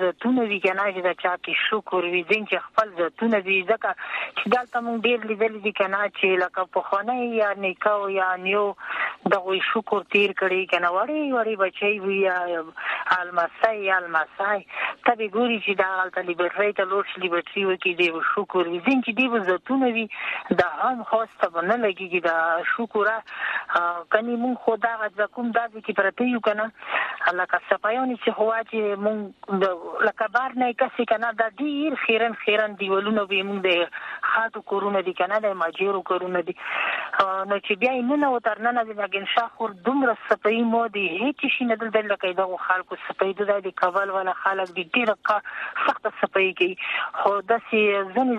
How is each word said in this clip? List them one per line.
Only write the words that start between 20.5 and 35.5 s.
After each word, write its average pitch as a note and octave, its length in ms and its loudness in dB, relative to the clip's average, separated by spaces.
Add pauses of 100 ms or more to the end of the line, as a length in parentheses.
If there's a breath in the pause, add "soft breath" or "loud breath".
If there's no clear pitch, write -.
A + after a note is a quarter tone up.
دا F3 80 0 (140)
هم A#3+ 260 -2
خاص A3 300 0
ته F3 160 2
به E3 160 0
نه A#3+ 120 2
لګېږي، F3+ 360 -2 (100)
دا E3 80 0 (380)
شکره، A3 420 0 (580 loud breath)
آه، F3 240 0 (120)
کنې A#3 220 0 (100)
مونږ B3 200 -2
خو A3+ 120 2 (120)
دغه A3 200 -4
ځکه G3+ 240 -4
کوم A#3+ 240 -6
دا A#3 60 0 (100)
ځای A3 140 -14
کې G#3+ 100 -6
پرته G3 320 2
یو A#3+ 180 0
که G#3+ 120 2
نه، A3 80 -2 (720 loud breath)
لکه F3+ 260 0
سپایانو A#3+ 560 0
چې A3+ 140 2
خو A3 100 2
وا A3 100 2 (140)
چې A3+ 80 -2 (260)
مونږ G#3+ 140 0 (440)
د، G3 40 4 (400)
لکه A3 200 0 (100)
بار B3+ 140 0 (100)
نه B3+ 100 4
یې A#3 120 -2
کسې B3+ 280 0
که A3+ 140 4
نه، A#3 60 0 (100)
دا A3+ 60 4 (140)
ډېر D4 420 0
خیرن A3+ 380 2
خیرن G#3+ 400 2
دیوالونه G3+ 440 2
به F#3+ 120 -4
یې F#3+ 120 0
مونږ G3 180 -4
د - 20 4 (640 loud breath)
خاطو A3 320 -2 (100)
کورونه G3 340 0
دي F#3 140 -4
که F3+ 120 2
نه، G#3+ 120 4
د G3 160 0